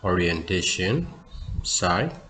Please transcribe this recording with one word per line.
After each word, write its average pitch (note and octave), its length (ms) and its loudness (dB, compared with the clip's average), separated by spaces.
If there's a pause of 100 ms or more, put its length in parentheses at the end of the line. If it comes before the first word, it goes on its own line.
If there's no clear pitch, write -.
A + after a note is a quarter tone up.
orientation F2+ 840 2 (800)
size F#2+ 360 2 (160)